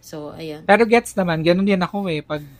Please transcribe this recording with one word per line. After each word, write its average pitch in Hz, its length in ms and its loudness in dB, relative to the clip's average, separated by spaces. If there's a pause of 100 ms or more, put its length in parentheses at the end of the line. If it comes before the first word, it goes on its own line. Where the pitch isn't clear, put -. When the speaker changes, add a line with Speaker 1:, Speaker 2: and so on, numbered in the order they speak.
Speaker 1:
So, 147 320 -14
ayun. 160 320 -14
Speaker 2:
Pero 208 240 4
gets 233 240 2
naman, 170 320 -2
ganun 185 240 2
din 196 80 2
ako 190 320 -4
eh, 151 160 -6
pag, 151 160 -6 (180)